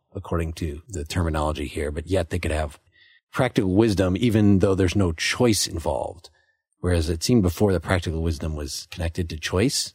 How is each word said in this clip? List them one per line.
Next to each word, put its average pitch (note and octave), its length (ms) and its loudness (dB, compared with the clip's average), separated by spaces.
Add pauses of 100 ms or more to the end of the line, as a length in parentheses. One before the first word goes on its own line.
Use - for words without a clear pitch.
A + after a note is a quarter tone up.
(160)
according E2 380 -4
to D2+ 340 -8
the D2 160 -8
terminology D#2 640 -2
here, D2 240 -6
but D#2 160 -10
yet F2+ 220 0
they F2 100 -4
could D#2+ 120 -2
have D2+ 280 -4 (520)
practical A#2 440 2
wisdom F#2+ 420 4
even G#2 420 6
though F#2+ 160 4
there's F2+ 200 2
no F#2 160 2
choice - 560 0
involved. - 640 -6 (500)
Whereas F2 300 0
it E2 140 -4
seemed A#2+ 200 4
before F#2+ 300 2
that F2 80 0
practical E2+ 420 -2
wisdom D#2+ 320 -2
was C#2+ 340 -10
connected E2+ 400 -6
to D#2+ 80 -8
choice. - 580 -2